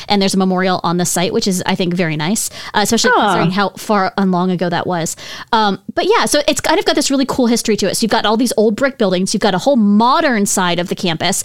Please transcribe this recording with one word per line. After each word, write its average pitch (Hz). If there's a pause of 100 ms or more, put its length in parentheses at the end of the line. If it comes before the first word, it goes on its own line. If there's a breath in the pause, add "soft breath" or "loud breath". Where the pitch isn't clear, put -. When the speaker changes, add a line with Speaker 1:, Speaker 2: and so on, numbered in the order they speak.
Speaker 1:
and 202
there's 190
a 190
memorial 185
on 170
the 180
site, -
which 226
is, 185
I 185
think, 180
very 165
nice, 156 (240 loud breath)
uh, 208
especially 233
Speaker 2:
Huh. 359
Speaker 1:
considering 175
how 190
far 202
and 190
long 180
ago 180
that 165
was. 170 (340 loud breath)
Um, 208 (140)
but 330
yeah, 403
so -
it's 302
kind 320
of 359
got 370
this 285
really 269
cool 254
history 226
to 202
it. -
So 226
you've 208
got 226
all 214
these 240
old 214
brick 269
buildings. 180
You've -
got 202
a 180
whole 285
modern 233
side 175
of 175
the 196
campus, 175